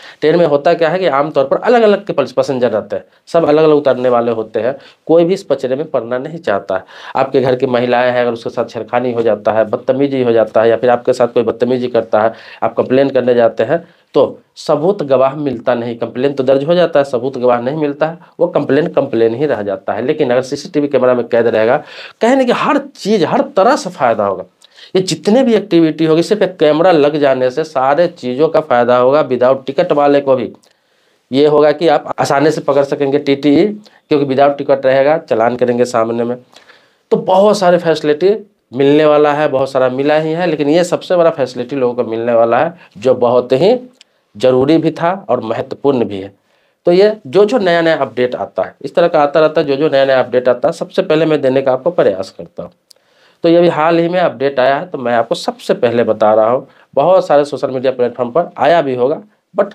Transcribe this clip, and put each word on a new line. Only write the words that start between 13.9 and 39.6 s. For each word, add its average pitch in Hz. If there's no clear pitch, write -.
तो 135
सबूत 165
गवाह 135
मिलता 127
नहीं। 117
कंप्लेन 120
तो 139
दर्ज 135
हो 165
जाता 170
है, 139
सबूत 131
गवाह 120
नहीं 131
मिलता 147
है, 165
वो 170
कंप्लेन 147
कंप्लेन 113
ही 139
रह 120
जाता 101
है। 107
लेकिन 147
अगर 127
सीसीटीवी 143
कैमरा 127
में 120
कैद 117
रहेगा, 113
कहने 262
की 240
हर 269
चीज़, 202
हर 208
तरह 220
से 196
फ़ायदा 117
होगा। 92
ये 190
जितने 202
भी 240
एक्टिविटी 165
होगी, 156
सिर्फ 208
एक 190
कैमरा 156
लग 147
जाने 131
से 139
सारे 147
चीज़ों 135
का 160
फ़ायदा 123
होगा। 131
विदाउट 127
टिकट 175
वाले 143
को 139
भी 117
ये 139
होगा 147
कि 156
आप 147
आसानी 143
से 156
पकड़ 139
सकेंगे 139
टीटीई, 143
क्योंकि 143
विदाउट 139
टिकट 139
रहेगा, 135
चालान 120
करेंगे 120
सामने 117
में। 120
तो 220
बहुत 190
सारे 180
फैसिलिटी 165
मिलने 143
वाला 147
है, 151
बहुत 131